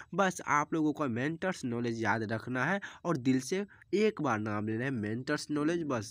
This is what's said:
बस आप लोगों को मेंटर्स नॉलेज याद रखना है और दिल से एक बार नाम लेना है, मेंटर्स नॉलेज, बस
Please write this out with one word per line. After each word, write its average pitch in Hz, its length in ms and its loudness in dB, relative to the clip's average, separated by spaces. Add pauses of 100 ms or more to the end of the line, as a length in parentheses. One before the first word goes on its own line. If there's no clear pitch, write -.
(140)
बस 185 340 2
आप 147 260 2
लोगों 151 180 4
को 143 160 0
मेंटर्स 160 560 -2
नॉलेज 117 380 0
याद 110 220 2
रखना 123 400 -2
है 196 160 0 (240)
और 170 140 2
दिल 131 240 4
से 190 220 -2 (320)
एक 208 260 2
बार 120 180 2
नाम 107 280 0
लेना 110 160 -2
है, 139 80 -2
मेंटर्स 127 580 -2
नॉलेज, 151 340 0
बस 120 260 -2